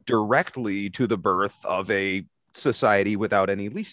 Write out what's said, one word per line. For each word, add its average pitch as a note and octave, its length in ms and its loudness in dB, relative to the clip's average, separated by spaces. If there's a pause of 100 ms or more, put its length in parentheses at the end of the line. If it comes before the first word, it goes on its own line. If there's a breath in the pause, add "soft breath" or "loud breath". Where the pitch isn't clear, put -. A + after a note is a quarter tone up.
directly G#2+ 840 0
to B2 160 -2
the G#2 120 0
birth F#2+ 460 0
of F#2+ 260 -2
a G2 340 0 (300)
society G#2 600 2
without G2 360 0
any G2 180 -4
le-, F3+ 240 -8